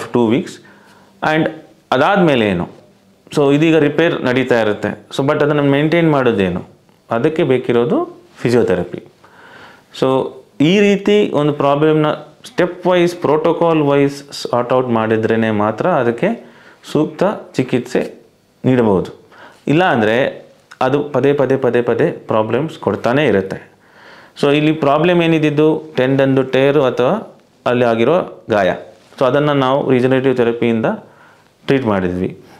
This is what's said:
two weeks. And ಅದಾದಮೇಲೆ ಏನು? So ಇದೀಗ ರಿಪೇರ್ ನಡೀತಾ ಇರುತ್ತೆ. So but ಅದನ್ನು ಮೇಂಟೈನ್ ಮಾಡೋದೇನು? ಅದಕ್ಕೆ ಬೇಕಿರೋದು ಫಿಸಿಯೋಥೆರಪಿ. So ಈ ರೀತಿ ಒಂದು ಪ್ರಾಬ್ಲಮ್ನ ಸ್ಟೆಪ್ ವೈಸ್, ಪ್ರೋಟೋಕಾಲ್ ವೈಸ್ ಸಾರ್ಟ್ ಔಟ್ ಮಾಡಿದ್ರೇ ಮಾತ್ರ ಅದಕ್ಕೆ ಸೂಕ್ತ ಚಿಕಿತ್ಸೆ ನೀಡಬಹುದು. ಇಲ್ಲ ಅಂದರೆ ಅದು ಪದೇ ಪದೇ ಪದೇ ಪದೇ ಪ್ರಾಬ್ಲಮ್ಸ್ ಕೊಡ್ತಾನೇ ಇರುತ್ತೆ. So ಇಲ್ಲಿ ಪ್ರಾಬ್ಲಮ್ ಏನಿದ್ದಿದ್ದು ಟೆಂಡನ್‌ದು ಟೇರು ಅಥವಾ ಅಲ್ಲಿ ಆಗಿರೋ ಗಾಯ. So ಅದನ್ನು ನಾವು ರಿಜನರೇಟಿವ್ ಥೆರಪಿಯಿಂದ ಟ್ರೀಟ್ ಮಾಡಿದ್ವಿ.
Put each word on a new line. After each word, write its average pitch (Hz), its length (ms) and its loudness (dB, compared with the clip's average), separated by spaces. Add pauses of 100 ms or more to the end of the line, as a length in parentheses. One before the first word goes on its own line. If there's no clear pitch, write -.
(140)
two 120 160 2
weeks. 147 220 -2 (840)
And 160 160 0 (400)
ಅದಾದಮೇಲೆ 143 580 2
ಏನು? 87 200 -4 (640)
So 143 200 4
ಇದೀಗ 156 220 2
ರಿಪೇರ್ 147 460 0
ನಡೀತಾ 123 380 0
ಇರುತ್ತೆ. 104 460 -4 (100)
So 135 100 -2
but 151 160 0
ಅದನ್ನು 147 200 0
ಮೇಂಟೈನ್ 151 480 2
ಮಾಡೋದೇನು? 101 520 0 (480)
ಅದಕ್ಕೆ 156 320 -2
ಬೇಕಿರೋದು 131 800 -2 (180)
ಫಿಸಿಯೋಥೆರಪಿ. 113 640 0 (960)
So 131 320 0 (300)
ಈ 175 180 4
ರೀತಿ 202 540 2
ಒಂದು 147 200 0
ಪ್ರಾಬ್ಲಮ್ನ 151 580 2 (340)
ಸ್ಟೆಪ್ 175 420 -4
ವೈಸ್, 175 280 2
ಪ್ರೋಟೋಕಾಲ್ 156 640 0
ವೈಸ್ 143 520 0
ಸಾರ್ಟ್ 120 400 -4
ಔಟ್ 127 140 0
ಮಾಡಿದ್ರೇ 110 640 0
ಮಾತ್ರ 107 360 -2
ಅದಕ್ಕೆ 156 680 -2 (360)
ಸೂಕ್ತ - 320 -2 (300)
ಚಿಕಿತ್ಸೆ - 720 -4 (400)
ನೀಡಬಹುದು. 110 600 0 (400)
ಇಲ್ಲ 160 160 2
ಅಂದರೆ 117 640 0 (360)
ಅದು 135 220 0
ಪದೇ 139 300 0
ಪದೇ 131 240 0
ಪದೇ 120 240 0
ಪದೇ 123 300 -2
ಪ್ರಾಬ್ಲಮ್ಸ್ 113 680 -4
ಕೊಡ್ತಾನೇ 123 480 0
ಇರುತ್ತೆ. 98 440 -2 (720)
So 143 120 2
ಇಲ್ಲಿ 151 180 2
ಪ್ರಾಬ್ಲಮ್ 156 520 2
ಏನಿದ್ದಿದ್ದು 156 720 0
ಟೆಂಡನ್‌ದು 135 480 2
ಟೇರು 135 400 2
ಅಥವಾ 127 540 -2 (280)
ಅಲ್ಲಿ 123 200 2
ಆಗಿರೋ - 640 0
ಗಾಯ. 95 260 2 (440)
So 139 60 2
ಅದನ್ನು 143 280 0
ನಾವು 135 380 0
ರಿಜನರೇಟಿವ್ 127 460 2
ಥೆರಪಿಯಿಂದ 117 480 0 (840)
ಟ್ರೀಟ್ 135 180 0
ಮಾಡಿದ್ವಿ. 92 520 -2 (220)